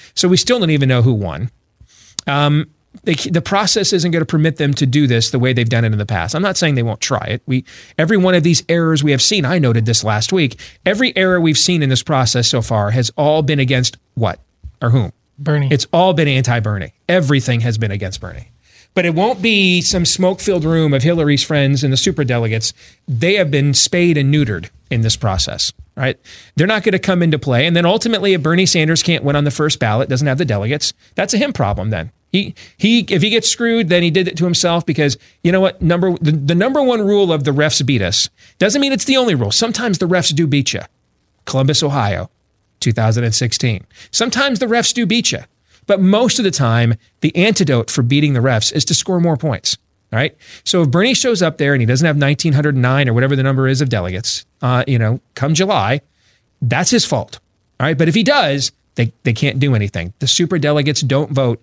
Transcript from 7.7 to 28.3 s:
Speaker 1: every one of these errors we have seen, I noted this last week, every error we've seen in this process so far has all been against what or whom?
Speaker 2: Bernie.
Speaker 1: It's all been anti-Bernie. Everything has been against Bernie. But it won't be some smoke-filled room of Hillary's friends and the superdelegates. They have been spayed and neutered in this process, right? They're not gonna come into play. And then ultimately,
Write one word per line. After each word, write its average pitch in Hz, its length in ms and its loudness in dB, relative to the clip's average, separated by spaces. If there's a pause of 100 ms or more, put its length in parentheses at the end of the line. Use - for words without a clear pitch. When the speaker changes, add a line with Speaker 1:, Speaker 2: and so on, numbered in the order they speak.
Speaker 1:
every 165 200 2
one 185 180 4
of 165 80 2
these 170 260 2
errors 160 340 0
we 151 80 2
have 131 100 0
seen, 190 240 0
I 170 140 0
noted 117 260 2
this 113 180 0
last 107 280 -2
week, 165 280 0 (260)
every 208 300 0
error 185 260 2
we've 156 160 2
seen 175 240 0
in 139 80 0
this 127 140 0
process 127 440 0
so 123 140 0
far 107 300 -2
has 117 240 0
all 151 260 2
been 143 180 0
against 127 380 0 (180)
what 107 240 -2 (420)
or 120 80 0
whom? 117 220 0 (260)
Speaker 2:
Bernie. 143 340 -2
Speaker 1:
It's 143 220 0
all 180 200 4
been 151 140 0
anti-Bernie. 120 680 -2 (140)
Everything 139 540 0
has 117 160 -2
been 110 140 -2
against 98 280 -8
Bernie. - 320 -16 (440)
But 180 100 2
it 170 80 0
won't 196 280 0
be 190 400 2
some 180 220 -2
smoke-filled 185 640 0
room 160 280 2
of 131 100 0
Hillary's 151 400 2
friends 139 400 0
and 131 100 0
the 131 40 0
superdelegates. 117 760 -2 (340)
They 165 280 0
have 170 160 0
been 143 240 2
spayed 175 420 2
and 139 160 2
neutered 110 380 -2 (180)
in 120 120 0
this 110 140 0
process, - 560 -4 (240)
right? 131 240 -4 (360)
They're 165 120 2
not 214 160 0
gonna 190 160 2
come 180 220 0
into 156 160 2
play. 127 300 0
And 170 80 2
then 170 100 2
ultimately, 202 480 2